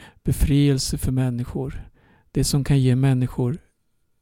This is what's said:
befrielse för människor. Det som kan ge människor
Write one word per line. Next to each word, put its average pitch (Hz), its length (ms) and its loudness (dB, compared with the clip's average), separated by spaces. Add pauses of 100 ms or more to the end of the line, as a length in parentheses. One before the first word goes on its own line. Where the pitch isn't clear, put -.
(240)
befrielse 139 720 2
för - 140 -4
människor. 127 800 -6 (420)
Det 135 120 0
som 139 200 0
kan 139 160 2
ge 127 160 4
människor 127 640 0 (640)